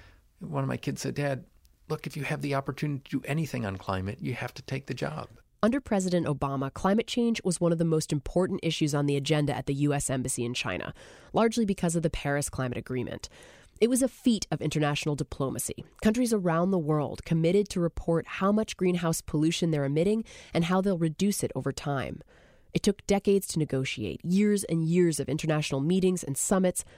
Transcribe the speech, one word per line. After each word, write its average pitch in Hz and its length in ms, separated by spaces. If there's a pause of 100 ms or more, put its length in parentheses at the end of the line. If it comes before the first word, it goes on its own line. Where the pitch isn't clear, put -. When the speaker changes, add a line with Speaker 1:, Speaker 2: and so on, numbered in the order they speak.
(400)
Speaker 1:
one 139 240
of 135 40
my 127 80
kids 135 240
said, - 140
"Dad, 139 300 (440)
look, 156 200
if 143 80
you 147 80
have 139 180
the 143 140
opportunity 139 480
to - 160
do - 40
anything 139 400
on 98 120
climate, 95 440
you 135 140
have 120 200
to - 80
take 135 240
the 139 80
job." 143 340 (340)
Speaker 2:
Under 233 180
President 185 460
Obama, 135 460
climate 202 360
change 233 340
was 175 180
one 170 120
of 165 60
the 170 60
most 156 280
important 175 500
issues 156 320
on 147 120
the 143 100
agenda 147 400
at 131 100
the 143 80
U 143 200
S 143 160
Embassy 127 340
in 117 80
China, 95 400 (400)
largely 226 320
because 185 320
of 170 60
the 156 80
Paris 143 400
Climate 123 280
Agreement. - 500 (520)
It 226 80
was 247 140
a 269 40
feat 233 460
of 156 80
international 147 560
diplomacy, - 680 (180)
countries 226 300
around 180 380
the 190 80
world 151 460
committed 170 460
to 185 100
report 165 460
how 196 260
much 214 240
greenhouse 175 460
pollution 160 480
they're 147 160
emitting 185 380 (280)
and 165 140
how 185 160
they'll 190 160
reduce 165 440
it - 140
over 131 160
time. 135 480 (540)
It - 80
took - 240
decades 196 420
to - 100
negotiate, 131 680
years 202 380
and 160 240
years 170 320
of 139 100
international 151 520
meetings 180 420
and 139 140
summits, 185 480 (140)